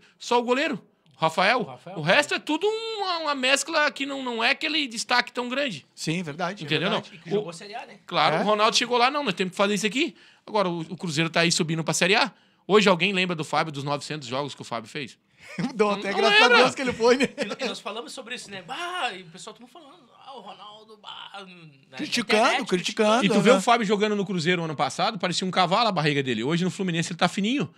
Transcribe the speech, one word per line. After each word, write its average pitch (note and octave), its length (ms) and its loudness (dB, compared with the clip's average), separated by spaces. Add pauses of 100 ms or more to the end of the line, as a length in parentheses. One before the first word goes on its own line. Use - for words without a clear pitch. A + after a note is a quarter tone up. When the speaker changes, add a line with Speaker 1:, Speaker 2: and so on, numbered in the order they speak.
(200)
Speaker 1:
Só B3 200 2
o B3 40 0
goleiro, B3+ 320 0 (400)
o - 40 -20
Rafael. F3+ 420 2
Speaker 2:
O - 20 -4
Rafael. E3+ 340 -14
Speaker 1:
O D#3+ 40 -8
resto C4+ 340 2
é E4 40 -6
tudo D#4+ 280 -2
uma, A4 520 -4
uma D4 160 -2
mescla C#4 540 0
que C#4 160 -6
não, C#4 160 -8
não A#3 220 -4
é B3 80 2
aquele D4+ 360 -2
destaque A#3 460 -2
tão B3 160 -4
grande. B3 460 -6
Speaker 3:
Sim, E3 260 -4
verdade, F3 420 -6
é - 40 -8
Speaker 1:
Entendeu, D#3 240 0
não? A3 100 0
Speaker 3:
verdade. - 140 -18
Speaker 2:
E D#3+ 40 -20
que E3+ 100 -16
Speaker 1:
O - 20 -2
Speaker 2:
jogou G3 220 -2
Série G3+ 200 -16
A, B3+ 140 -12
né? G#3 180 -20
Speaker 1:
Claro, D#3 300 2
Speaker 3:
É. F#3 60 0
Speaker 1:
o - 20 0
Ronaldo G#3+ 340 4
chegou A#3+ 180 0
lá, A#3+ 140 6
não, D4 140 -2
nós G#3+ 100 -2
temos F#3 180 -2
que - 60 -14
fazer G#3 160 2
isso G#3 140 0
aqui. B3+ 260 -2 (320)
Agora, G#3 240 0
o, E3+ 120 -4
o E3 160 -8
Cruzeiro E3 340 -2
tá E3 80 2
aí E3 120 4
subindo D#3+ 320 -2
pra D#3 100 -2
Série F3+ 220 2
A. A#3 160 2 (360)
Hoje G3+ 200 6
alguém F#3 240 4
lembra F3+ 240 0
do D#3 80 -6
Fábio, D#3 300 -2
dos C#3 100 -8
novecentos C#3+ 440 -6
jogos C3 260 -6
que - 80 -18
o - 40 -12
Fábio A2+ 220 -8
fez? C#3+ 300 -12 (280)
Speaker 3:
<laughs> C4 280 -8
Dou G#3 180 2
até G3+ 200 -4
Speaker 1:
Não - 80 -2
Speaker 3:
graças G#4 220 6
a - 20 8
Speaker 1:
lembra. A#4+ 140 6
Speaker 3:
Deus C4 180 4
que C#4+ 80 -6
ele B3 100 -2
foi, A#3+ 240 4
né? C4+ 120 2 (300)
Speaker 2:
E, C4+ 40 -6
e A3+ 40 -4
nós G3 120 -8
falamos A3+ 320 -12
sobre A#3+ 240 -12
isso, G3+ 160 -14
né? F#3+ 100 -12
Bah, D4 520 -6
e F#3 100 -14
o - 40 -18
pessoal F#3 260 -16
todo A3 80 -20
mundo A#3+ 100 -20
falando, C4+ 380 -20 (160)
ah, C4+ 100 -18
o A3+ 60 -16
Ronaldo, G#3 560 -20
bah, G3 480 -16 (460)
na C3 60 -16
Speaker 3:
Criticando, A3+ 460 0
Speaker 2:
internet, B3+ 240 0
Speaker 3:
criticando, G#3+ 580 2
Speaker 1:
E F#3 40 4
tu G3+ 100 4
vê G3+ 120 6
Speaker 3:
aham. C#4 80 8
Speaker 1:
o - 20 0
Fábio A#3+ 240 4
jogando G#3 300 0
no G3 100 -2
Cruzeiro F3 380 0
ano D#3 120 -4
passado, E3+ 440 -2
parecia F#3 280 -2
um F3+ 40 -2
cavalo F#3+ 360 4
a G#3 40 2
barriga D3 320 2
dele. A2+ 200 0
Hoje E3 220 0
no F3 60 2
Fluminense E3+ 400 -2
ele E3 80 -10
tá F3+ 80 4
fininho. A3 400 -2 (100)